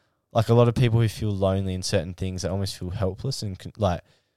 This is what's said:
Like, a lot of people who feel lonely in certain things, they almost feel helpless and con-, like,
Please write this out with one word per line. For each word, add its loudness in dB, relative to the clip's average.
Like, 2
a 4
lot 8
of 2
people 4
who 4
feel -2
lonely 0
in -4
certain -2
things, -6
they -4
almost -4
feel -8
helpless -4
and -8
con-, -14
like, 0